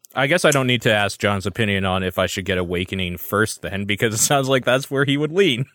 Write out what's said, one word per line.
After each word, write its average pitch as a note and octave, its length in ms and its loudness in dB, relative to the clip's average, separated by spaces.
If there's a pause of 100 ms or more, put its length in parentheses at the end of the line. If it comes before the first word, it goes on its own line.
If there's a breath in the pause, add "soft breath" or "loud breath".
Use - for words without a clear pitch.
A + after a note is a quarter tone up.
(140)
I C3+ 140 0
guess E3+ 160 0
I D#3+ 80 6
don't C3 160 2
need B2 140 2
to A#2 120 4
ask G2+ 260 0
John's G2+ 260 0
opinion G2+ 400 0
on F#2+ 180 0
if F#2 160 -2
I F#2 60 4
should F#2 200 -4
get F#2 120 0
Awakening F2+ 600 -4
first - 440 -2
then, G2+ 240 -6
because G#2 280 0
it A2+ 40 -2
sounds C#3 320 2
like C3 160 2
that's C3 260 0
where C3+ 140 2
he C#3 100 0
would D3+ 160 -2
lean. D#3 420 2